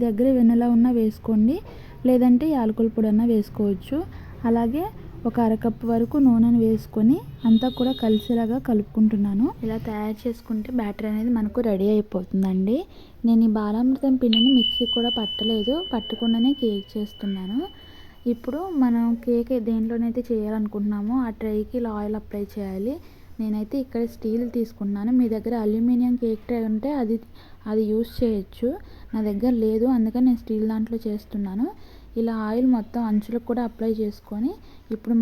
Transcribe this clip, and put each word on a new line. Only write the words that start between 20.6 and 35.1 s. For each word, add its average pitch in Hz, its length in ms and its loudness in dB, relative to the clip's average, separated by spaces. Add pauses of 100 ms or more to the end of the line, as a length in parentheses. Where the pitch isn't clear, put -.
ఆ 226 40 -4 (100)
ట్రేకి 214 380 -4
ఇలా 233 220 -4
ఆయిల్ 208 200 -4
అప్లై 202 240 -8 (100)
చేయాలి. 202 400 -6 (460)
నేనైతే 214 440 -4
ఇక్కడ 233 180 -4 (120)
స్టీల్ 226 300 -4 (120)
తీసుకున్నాను. 208 640 -4
మీ 247 160 4
దగ్గర 220 200 -4 (100)
అల్యూమినియం 240 580 2
కేక్ 220 260 -2
ట్రే 240 100 -2 (100)
ఉంటే 214 220 -2 (100)
అది, 226 160 0 (540)
అది 220 120 2 (100)
యూజ్ 233 260 0
చేయొచ్చు. 220 500 -2 (440)
నా 220 160 -2
దగ్గర 208 240 0 (120)
లేదు, 220 220 2 (100)
అందుకని 226 320 2
నేను 233 140 2
స్టీల్ 220 300 -2
దాంట్లో 220 340 -4
చేస్తున్నాను. 208 600 -4 (540)
ఇలా 226 140 0 (120)
ఆయిల్ 233 280 2
మొత్తం 233 360 -4
అంచులకు 214 400 -2
కూడా 240 180 0
అప్లై 226 220 -4 (100)
చేసుకొని 214 500 -4 (440)
ఇప్పుడు 220 280 -4